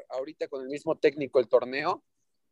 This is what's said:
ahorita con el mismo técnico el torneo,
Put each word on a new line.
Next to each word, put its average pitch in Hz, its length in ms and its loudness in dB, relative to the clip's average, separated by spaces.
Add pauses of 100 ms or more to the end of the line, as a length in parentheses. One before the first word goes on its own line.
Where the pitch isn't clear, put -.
ahorita 143 380 -8
con 135 160 -8
el 131 60 -10
mismo 147 280 -4
técnico 143 420 2
el 120 80 4
torneo, 127 560 0 (480)